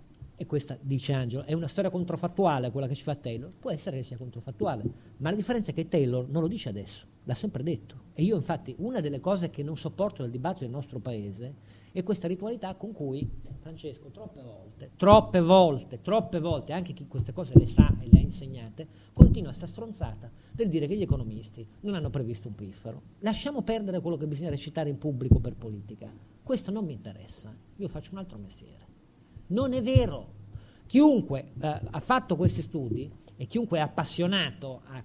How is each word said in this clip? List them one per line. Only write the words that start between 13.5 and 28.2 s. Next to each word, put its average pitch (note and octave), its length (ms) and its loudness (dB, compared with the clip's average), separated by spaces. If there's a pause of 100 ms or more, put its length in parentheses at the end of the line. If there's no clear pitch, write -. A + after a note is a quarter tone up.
Francesco D#3 480 -14
troppe F#3+ 320 -18
volte, G#2+ 560 -18
troppe G3+ 420 8
volte, E3 600 6
troppe F#3 380 0
volte, D#3 340 -4
anche F3 200 -6
chi - 140 -14
queste - 240 -4
cose C#3 260 6
le - 100 8
sa - 340 6
e B3 100 -4
le - 80 12
ha - 20 4
insegnate, C3 640 -6 (280)
continua D3+ 400 8
sta - 120 -12
stronzata B2 640 -10 (220)
del A3+ 160 0
dire D#3 200 0
che F#3+ 100 -2
gli G#3 40 0
economisti A2+ 640 -2 (160)
non G3+ 140 -4
hanno D3+ 140 -2
previsto A#2 400 -6
un G2+ 60 -12
piffero. G#2 460 -14 (180)
Lasciamo A3+ 420 -4
perdere G3 400 -4
quello E3+ 160 -4
che D3 100 -4
bisogna D3+ 220 -6
recitare D3 400 -6
in C#3 80 -4
pubblico C3 420 4
per B2 160 -4
politica. G#2+ 560 -12 (320)
Questo - 260 -4
non G#3 160 -6
mi D3+ 80 -8
interessa, G#2+ 600 -16 (220)
io G3+ 100 -8
faccio - 240 -12
un F#3+ 60 -12
altro F3+ 220 -14